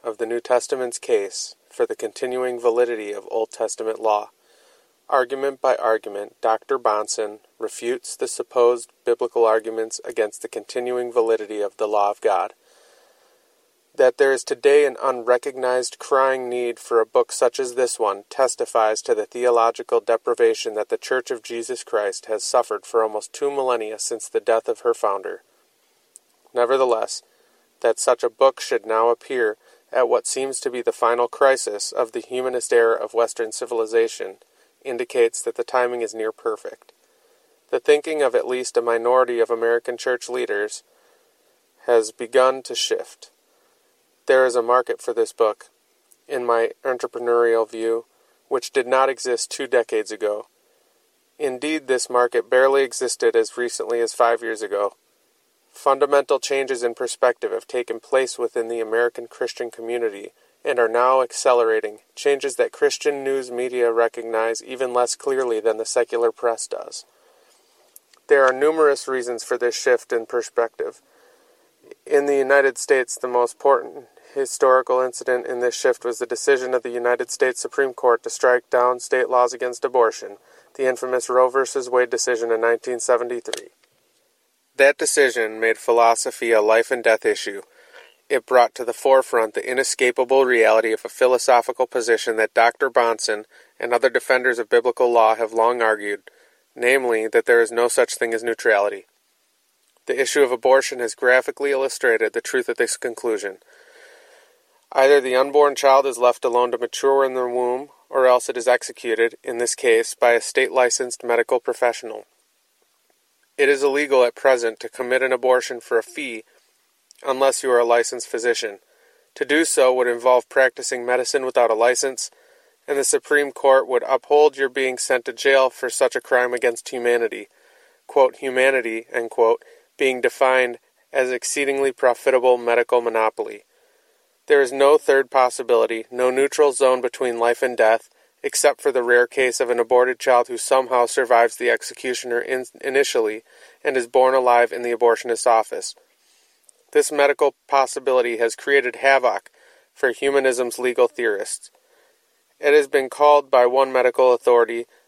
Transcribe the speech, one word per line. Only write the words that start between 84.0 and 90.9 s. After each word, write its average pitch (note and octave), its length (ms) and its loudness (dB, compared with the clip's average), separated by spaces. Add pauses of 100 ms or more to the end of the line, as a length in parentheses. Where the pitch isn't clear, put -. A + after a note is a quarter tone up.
That C#3 220 4
decision A#2 640 0
made A2+ 160 0
philosophy A#2 720 2
a G#2+ 100 4
life A2 300 2
and A#2+ 100 -2
death A2+ 240 0
issue. G2+ 360 -4 (680)
It - 180 -2
brought B2 300 2
to B2+ 80 -10
the A#2 80 -4
forefront B2+ 600 2
the - 160 -6
inescapable B2+ 760 0
reality A2+ 480 4